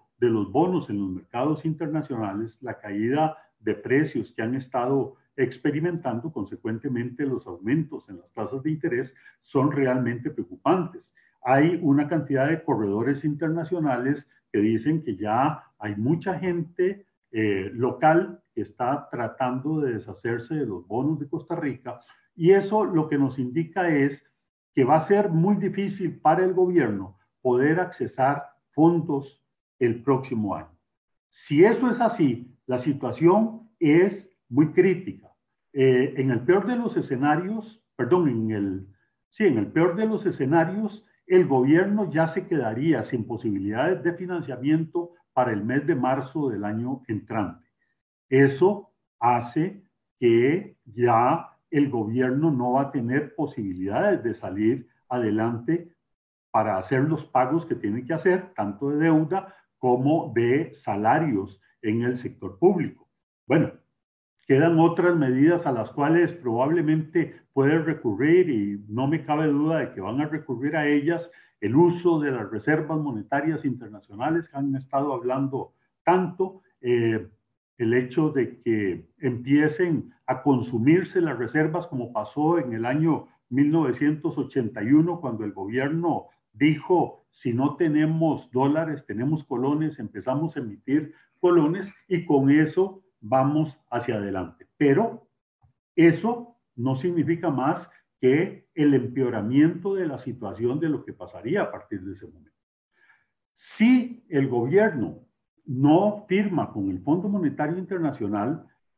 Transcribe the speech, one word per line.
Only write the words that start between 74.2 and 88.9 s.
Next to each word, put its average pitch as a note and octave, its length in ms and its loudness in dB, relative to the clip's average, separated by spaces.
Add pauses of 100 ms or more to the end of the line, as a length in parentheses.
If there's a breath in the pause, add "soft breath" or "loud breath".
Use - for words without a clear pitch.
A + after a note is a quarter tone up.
que - 80 -20
han C#3 180 -4
estado C#3 380 -4
hablando C3 600 -4 (320)
tanto, F#3 580 0 (180)
eh, A#2 480 0 (500)
el A#2 160 2
hecho B2+ 360 0
de C3 300 -4
que G2 460 -2 (120)
empiecen C#3+ 920 0 (140 loud breath)
a C3 160 -4
consumirse C#3 800 2
las C#3+ 180 0
reservas D#3 480 -2
como B2 260 -8
pasó D3+ 460 0
en B2+ 140 -4
el A2+ 120 -4
año D3 420 0 (220 loud breath)
mil C#3+ 220 2
novecientos D3+ 680 0
ochenta A2+ 440 -4
y A#2 100 0
uno, E3+ 280 4
cuando A2+ 240 -6
el G#2 80 -6
gobierno C3 720 -2 (260 soft breath)
dijo, D3 800 0
"Si - 220 -6
no C3 240 0
tenemos D#3 760 0
dólares, D3 560 0